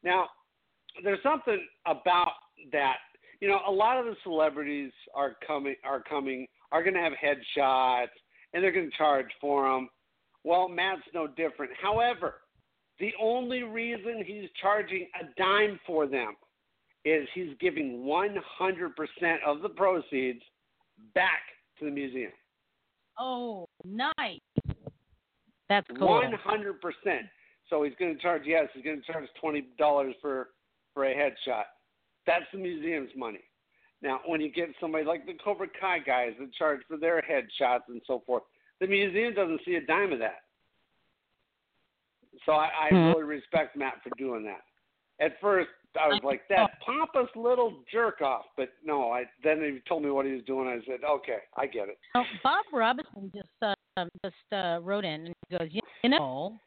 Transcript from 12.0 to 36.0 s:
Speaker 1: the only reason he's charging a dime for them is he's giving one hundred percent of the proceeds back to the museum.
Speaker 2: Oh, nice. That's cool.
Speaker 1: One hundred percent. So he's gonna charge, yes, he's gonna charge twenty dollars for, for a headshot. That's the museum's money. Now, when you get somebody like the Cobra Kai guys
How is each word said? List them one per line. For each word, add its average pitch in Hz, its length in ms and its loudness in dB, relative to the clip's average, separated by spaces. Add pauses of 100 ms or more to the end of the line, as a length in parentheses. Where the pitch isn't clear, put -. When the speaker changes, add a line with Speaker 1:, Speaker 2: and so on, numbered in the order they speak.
Speaker 1:
the 214 240 -4
only 247 400 0
reason 226 640 -6
he's 196 240 -12 (100)
charging 190 480 0 (140)
a 170 40 -10 (120)
dime 202 480 2
for 160 220 2
them 120 280 -2 (680)
is 151 300 2
he's 175 240 -6
giving 143 440 -2
one 180 340 0
hundred 185 580 -4
percent 160 500 -2
of 147 160 0
the 202 80 -4
proceeds 135 720 0 (720)
back 175 280 2 (360)
to 151 80 -8
the 147 60 -4
museum. 131 400 -6 (880)
Speaker 2:
Oh, 240 480 -6 (180)
nice. 233 540 -4 (1300)
That's 202 180 2 (120)
cool. 190 80 4
Speaker 1:
One 240 260 4
hundred 202 480 -4
percent. 170 460 -4 (420)
So 151 140 2
he's 143 140 -2
gonna 170 200 -2
charge, 160 280 0
yes, 156 280 2
he's 131 100 -16
gonna 147 180 -6
charge 156 260 -8 (120)
twenty 151 220 -2 (180)
dollars 143 420 4
for, 131 280 -4 (440)
for 139 120 0
a 131 100 2
headshot. 131 480 -2 (640)
That's 165 240 2
the 196 80 -10
museum's 160 560 -4
money. 113 240 -8 (600)
Now, 131 260 -2
when 160 140 -2
you 151 100 -4
get 170 180 -4 (100)
somebody 160 260 -2
like 156 200 -2
the 180 80 -12 (100)
Cobra 196 240 -2 (120)
Kai 180 200 0
guys 127 400 0